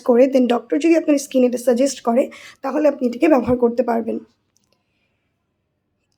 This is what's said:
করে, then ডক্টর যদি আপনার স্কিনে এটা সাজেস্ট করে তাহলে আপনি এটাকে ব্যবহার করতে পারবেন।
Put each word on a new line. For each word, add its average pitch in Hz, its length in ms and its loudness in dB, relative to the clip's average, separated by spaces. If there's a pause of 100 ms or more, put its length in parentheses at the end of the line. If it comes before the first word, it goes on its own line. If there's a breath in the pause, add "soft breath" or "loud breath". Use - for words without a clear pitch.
করে, 240 240 6
then 254 120 2 (100)
ডক্টর 240 300 -6
যদি 339 160 4
আপনার 311 240 0
স্কিনে 254 260 0
এটা 233 160 -6
সাজেস্ট 262 320 0 (100)
করে 233 140 2 (400 loud breath)
তাহলে 285 300 -2
আপনি - 160 -8
এটাকে 240 260 -2
ব্যবহার 240 300 0
করতে 233 260 0
পারবেন। 226 280 -4 (2000)